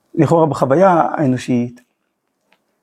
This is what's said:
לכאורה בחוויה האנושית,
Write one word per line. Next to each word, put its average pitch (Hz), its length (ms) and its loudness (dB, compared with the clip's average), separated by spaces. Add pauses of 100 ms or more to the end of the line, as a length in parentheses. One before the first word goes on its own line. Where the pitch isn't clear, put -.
(140)
לכאורה 160 320 2
בחוויה 147 440 2
האנושית, 127 880 -2 (1040)